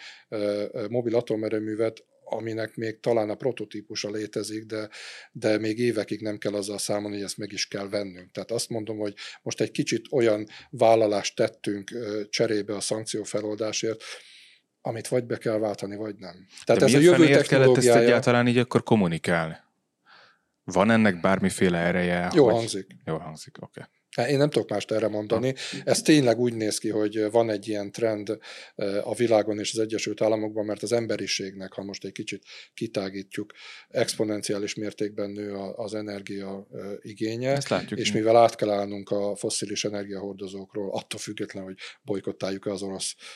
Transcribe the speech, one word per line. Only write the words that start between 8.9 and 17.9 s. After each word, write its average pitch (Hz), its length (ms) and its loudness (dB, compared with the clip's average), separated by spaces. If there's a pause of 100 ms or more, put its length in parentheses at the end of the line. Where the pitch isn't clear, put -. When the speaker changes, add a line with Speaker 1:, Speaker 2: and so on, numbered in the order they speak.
Speaker 1:
hogy 104 160 -4 (280)
most - 200 -6
egy 110 100 0
kicsit 127 400 -4
olyan 107 360 2 (220)
vállalást 113 640 4
tettünk, 104 560 -4
ö, 107 380 -6
cserébe 107 460 0
a 98 40 -6
szankciófeloldásért, 107 1200 -4 (800)
amit 113 260 -6
vagy 127 180 0
be 117 120 -4
kell 110 200 -2
váltani, 101 380 -4
vagy 107 220 -8
nem. 90 300 -18 (180)
Tehát 110 160 4
Speaker 2:
De 135 60 8
Speaker 1:
ez - 60 6
Speaker 2:
mi 135 40 8
Speaker 1:
a - 20 8
Speaker 2:
a 147 40 10
Speaker 1:
jövő 175 200 10
Speaker 2:
fenéért 143 240 8
kellett - 200 6
ezt 127 80 8
Speaker 1:
technológiája. 120 320 8